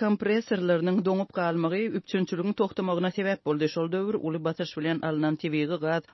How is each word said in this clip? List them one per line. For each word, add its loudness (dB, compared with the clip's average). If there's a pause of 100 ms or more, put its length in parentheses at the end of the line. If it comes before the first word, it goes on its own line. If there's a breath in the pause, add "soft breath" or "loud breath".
kompressorlarynyň 2 (120)
doňup 0
galmagy 0 (120)
üçinçiligiň -2
togtamagyna 0
sebäp -2
boldy. 2
Şol -2
döwür 0
uly -4
batyş -4
bilen 0
alynan 0
tebigy 0
gaz 0 (120)